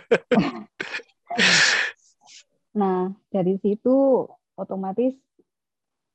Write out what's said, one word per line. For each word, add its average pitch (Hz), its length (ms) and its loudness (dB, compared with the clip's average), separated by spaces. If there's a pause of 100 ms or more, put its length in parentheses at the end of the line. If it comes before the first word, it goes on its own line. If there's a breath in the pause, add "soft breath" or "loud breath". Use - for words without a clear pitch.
(2750 loud breath)
Nah, 185 320 0 (240)
dari 190 320 0
situ 247 640 2 (320)
otomatis 196 560 -4 (1000)